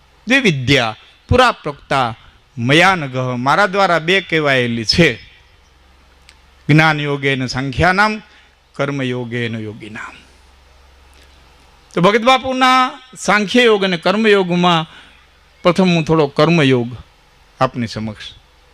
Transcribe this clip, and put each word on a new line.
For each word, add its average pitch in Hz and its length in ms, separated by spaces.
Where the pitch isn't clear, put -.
દ્વિવિધ્યા 139 680
પુરા 247 220
પ્રોક્તા 135 640
મયા 156 380
નઘ. 135 220
મારા 127 480
દ્વારા 190 340
બે 180 220
કહેવાયેલી 131 640
છે, 143 300
જ્ઞાન 156 300
યોગેન 139 460
સાંખ્યાનામ, 165 760
કર્મ 143 280
યોગેન 120 540
યોગીનામ. 107 600
તો 180 80
ભગત 208 200
બાપુના 262 800
સાંખ્ય 208 460
યોગ 214 200
અને 185 140
કર્મયોગમાં 180 920
પ્રથમ 180 260
હું 170 140
થોડો 160 240
કર્મયોગ 131 680
આપની 127 280
સમક્ષ 110 380